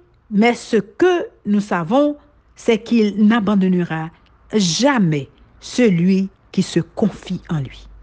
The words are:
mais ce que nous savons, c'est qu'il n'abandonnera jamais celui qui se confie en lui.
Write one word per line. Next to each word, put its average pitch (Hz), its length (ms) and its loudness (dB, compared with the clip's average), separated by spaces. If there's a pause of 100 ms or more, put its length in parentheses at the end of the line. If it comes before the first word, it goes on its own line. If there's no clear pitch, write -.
(300)
mais 226 220 4
ce - 240 -4
que 349 520 0 (180)
nous 208 160 0
savons, 233 560 -2 (380)
c'est 220 260 -2
qu'il 214 440 2
n'abandonnera 185 840 0 (420)
jamais 185 800 0 (300)
celui 190 680 2 (240)
qui 190 100 0
se - 180 -2
confie - 680 -6
en 160 120 -4
lui. - 280 -14 (140)